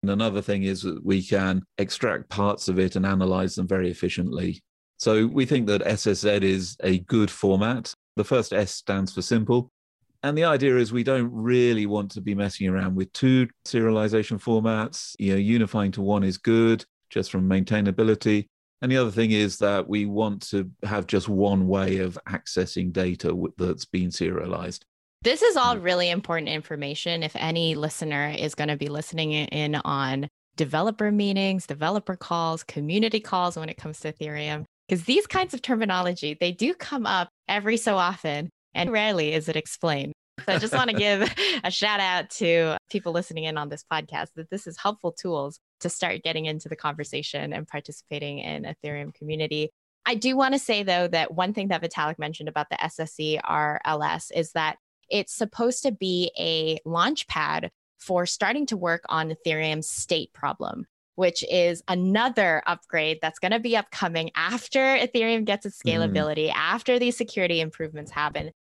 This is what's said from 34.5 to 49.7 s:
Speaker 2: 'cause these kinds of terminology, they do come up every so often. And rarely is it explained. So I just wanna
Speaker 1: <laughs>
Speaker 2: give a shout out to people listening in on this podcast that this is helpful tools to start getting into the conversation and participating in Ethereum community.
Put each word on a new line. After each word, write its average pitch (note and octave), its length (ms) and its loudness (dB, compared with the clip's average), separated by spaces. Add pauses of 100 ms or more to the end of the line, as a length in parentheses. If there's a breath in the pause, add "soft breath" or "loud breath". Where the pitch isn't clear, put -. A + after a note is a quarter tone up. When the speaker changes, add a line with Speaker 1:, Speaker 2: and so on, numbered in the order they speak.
Speaker 2:
'cause E3+ 160 0
these G4+ 220 4
kinds F#4 280 -2
of B3 80 -6
terminology, F3+ 760 0
they F3 140 0
do B3+ 220 0
come C4 320 -6
up F#3 220 2 (180)
every G#3 300 0
so A3 200 2
often. E3+ 540 -2 (240)
And F3 160 0
rarely G#3 420 2
is D#3+ 160 -2
it D#3 80 -2
explained. D3 560 -4 (340)
So G3 80 0
I E3+ 40 4
just A3+ 160 -2
wanna B3 180 2
Speaker 1:
<laughs> - 20 0
Speaker 2:
give G3+ 380 2 (300 loud breath)
a F#3 80 -2
shout G3+ 300 0
out F3+ 300 0
to E3 460 2 (140)
people F3+ 220 -4
listening E3 320 -4
in D#3 120 -4
on D3 120 -4
this D3 220 -12
podcast D#3 460 -4
that D#3+ 140 -14
this G3 160 -8
is E3+ 120 -14
helpful G3 340 -2
tools D#3 480 -6 (200)
to F3 80 -4
start E3+ 340 -4
getting D#3+ 240 -4
into D#3 220 -6
the D#3+ 80 -10
conversation D3 760 -6
and D#3 160 -8
participating D3 720 -10
in D3+ 240 -8
Ethereum D3 500 -10
community. D3+ 560 -4 (360)